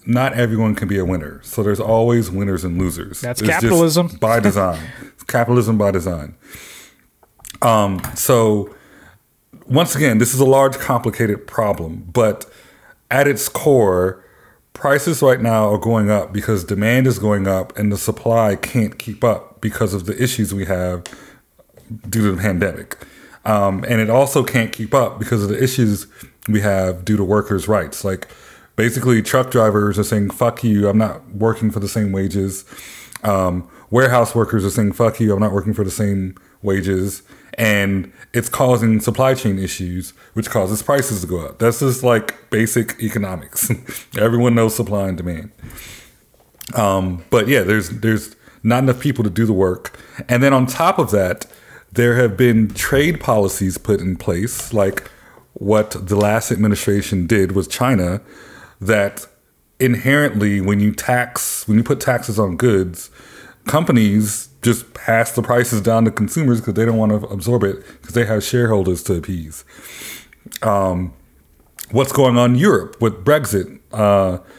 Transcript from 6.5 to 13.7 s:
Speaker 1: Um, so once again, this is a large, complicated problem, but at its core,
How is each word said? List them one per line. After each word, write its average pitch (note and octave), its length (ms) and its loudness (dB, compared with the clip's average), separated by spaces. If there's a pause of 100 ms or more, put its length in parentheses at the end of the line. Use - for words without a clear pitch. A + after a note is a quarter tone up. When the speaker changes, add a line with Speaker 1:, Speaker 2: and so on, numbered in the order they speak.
Speaker 1:
Um, G#2 380 2 (140)
so A2 600 0 (920)
once D#3 300 0
again, C3+ 220 2
this A#2 160 2
is C3 60 2
a C3+ 40 6
large, C3+ 340 4
complicated A2+ 680 -2
problem, F#2+ 640 -4
but A2 340 0 (640)
at C3+ 160 4
its C#3 220 0
core, F#2+ 760 2 (480)